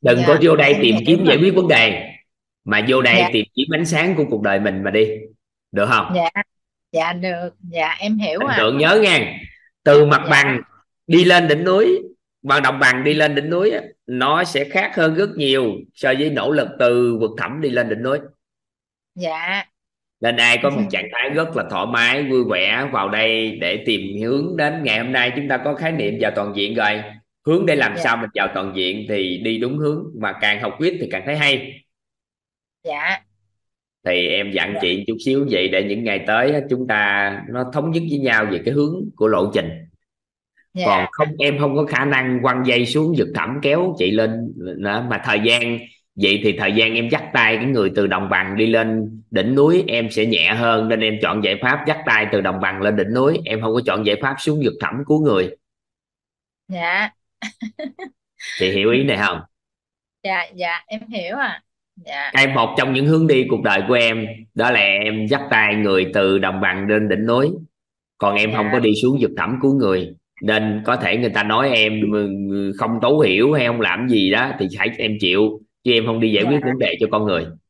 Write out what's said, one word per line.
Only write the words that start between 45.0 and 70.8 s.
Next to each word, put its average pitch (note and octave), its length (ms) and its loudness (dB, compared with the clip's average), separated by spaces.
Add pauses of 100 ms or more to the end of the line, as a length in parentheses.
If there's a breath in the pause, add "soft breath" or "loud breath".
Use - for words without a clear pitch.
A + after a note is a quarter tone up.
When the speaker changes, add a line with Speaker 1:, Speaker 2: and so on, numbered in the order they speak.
Speaker 1:
mà G#2+ 160 -4
thời G#2 180 0
gian A#2 360 0 (360 loud breath)
vậy G2+ 280 2
thì G#2 160 2
thời G2+ 120 0
gian A2 220 2
em A#2 160 -2
dắt C#3+ 140 -2 (100)
tay A2+ 220 2
cái A2 100 -4
người A2+ 300 0
từ G2+ 120 2
đồng F#2+ 220 -2
bằng F#2+ 280 -2
đi A2 80 2
lên A2+ 560 -2 (100)
đỉnh A2 240 0
núi D#3+ 320 4
em A#2 240 -2
sẽ A2 140 0
nhẹ G2 280 2
hơn, A2+ 360 0
nên A2 100 0
em A2 220 0
chọn G2+ 220 -2
giải G2 180 0
pháp C3+ 260 0
dắt D3+ 180 -2
tay A2 260 2
từ G2+ 100 0
đồng F#2 200 -2
bằng F#2+ 200 -4
lên G#2 140 0
đỉnh G2+ 180 -2
núi, C#3 320 2
em A2 160 -4
không A2 120 -2
có B2 120 0
chọn G#2 200 -2
giải G#2 160 2
pháp C3+ 180 -2
xuống D3+ 240 -2
vực A2+ 160 0
thẳm - 140 -4 (140)
cứu D3+ 180 2
người. F#2+ 240 2 (1160)
Speaker 2:
Dạ. F3+ 420 -4 (320)
<laughs> A3 480 -12 (680 loud breath)
Speaker 1:
Chị F#2+ 120 0
hiểu G2+ 200 2
ý B2+ 120 2
này B2+ 140 0
không? F#2 220 0 (840)
Speaker 2:
Dạ, F#3 220 -4 (100)
dạ, E3+ 320 -6
em A3 200 -12
hiểu G#3 300 -8
ạ. A#3+ 240 -6 (440)
Dạ. C#3+ 280 -8
Speaker 1:
Em C3+ 200 2
một A2+ 240 0
trong C3 160 0
những C3+ 140 0
hướng D#3+ 200 4
đi C3 220 4
cuộc A2 140 0
đời G2 240 2
của B2 60 2
em A2+ 320 2 (280)
đó A#2 180 0
là A2+ 80 2
em G#2+ 480 0
dắt - 220 0
tay G#2+ 260 2
người G2 380 2
từ G2 260 4
đồng F#2+ 220 -2
bằng F#2+ 260 -2
lên G#2+ 220 2
đỉnh G2+ 160 0
núi, B2+ 240 2 (680)
còn G2+ 180 0
em G#2+ 160 2
Speaker 2:
Dạ. A2 60 -2
Speaker 1:
không G#2+ 140 0
có B2 80 2
đi A2 120 4 (100)
xuống C3 200 2
vực - 160 0
thẳm A2 240 -2
cứu C#3 180 2
người, F#2+ 360 0 (260)
nên G#2+ 440 0